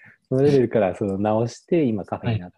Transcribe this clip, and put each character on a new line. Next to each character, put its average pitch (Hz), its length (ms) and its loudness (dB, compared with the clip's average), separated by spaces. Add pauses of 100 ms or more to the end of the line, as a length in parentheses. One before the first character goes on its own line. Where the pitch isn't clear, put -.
(320)
そ 131 40 2
の 135 80 2
レ 147 60 4
ベ 139 100 4
ル 117 100 2
か 113 100 2
ら 92 140 0
そ 110 100 -6
の 98 140 -2
直 107 280 0
し - 140 -10
て、 170 240 0
今 107 220 -2
カ 104 100 -10
フ - 100 -8
ェ 120 60 -2
に 104 80 -4
な 90 80 -14
っ - 100 -20